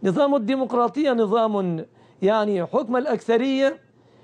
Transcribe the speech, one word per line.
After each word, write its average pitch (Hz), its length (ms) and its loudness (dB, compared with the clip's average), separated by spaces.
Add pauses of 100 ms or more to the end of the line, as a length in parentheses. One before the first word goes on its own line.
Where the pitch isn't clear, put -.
نظام 277 300 2
الديمقراطية 262 800 0
نظام، 208 720 0 (380)
يعني، 202 440 0
حكم 247 300 -2
الأكثرية، 269 800 0 (460)